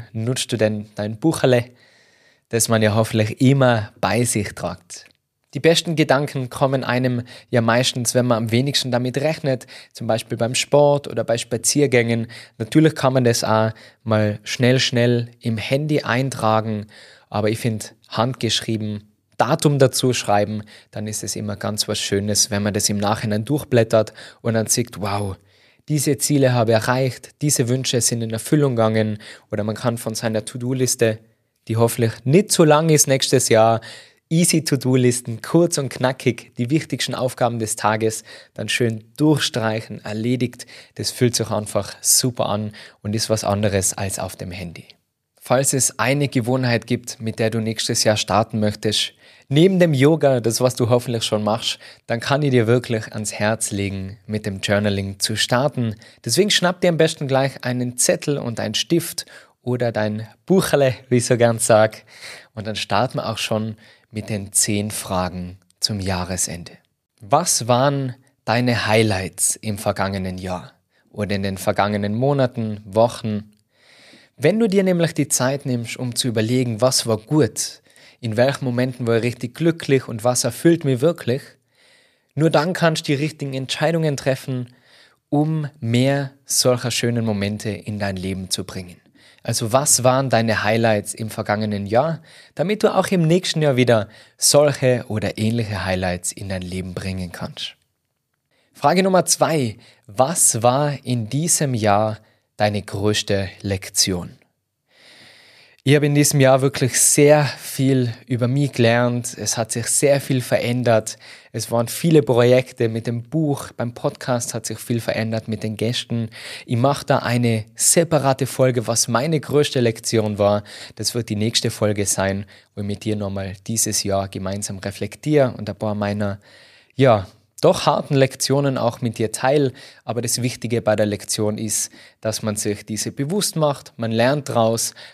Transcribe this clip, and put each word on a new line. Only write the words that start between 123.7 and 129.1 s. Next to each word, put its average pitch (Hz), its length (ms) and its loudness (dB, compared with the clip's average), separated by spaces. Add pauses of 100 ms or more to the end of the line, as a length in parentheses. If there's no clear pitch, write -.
Jahr 98 260 -2
gemeinsam 98 520 -8
reflektiere 120 720 -2
und 107 180 -10
ein 98 60 -8
paar 107 180 -4
meiner, 104 460 -4 (560)
ja, 117 320 4 (380)
doch - 220 2
harten 151 280 0
Lektionen 135 640 0
auch 117 240 -2
mit 117 160 -4